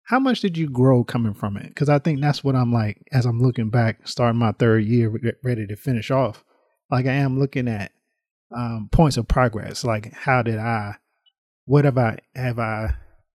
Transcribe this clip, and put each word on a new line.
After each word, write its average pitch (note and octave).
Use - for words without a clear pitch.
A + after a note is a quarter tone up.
how B3+
much C4
did F3+
you D#3+
grow B2+
coming A2+
from G2+
it? -
'Cause C#3+
I D3
think C#3+
that's D3
what C3+
I'm, B2
like, G#2+
as B2
I'm A#2
looking A#2+
back, A2+
starting A#2
my A2+
third A2
year, A2+
re-, A2+
ready A2+
to G#2
finish A#2+
off. C3
Like, B2+
I C3
am C3+
looking C3+
at, G2+
um, A#2
points D#3
of A#2
progress. G#2+
Like, A2
how B2+
did A2+
I, A2
what C#3+
have C3
I, A2+
have B2
I A2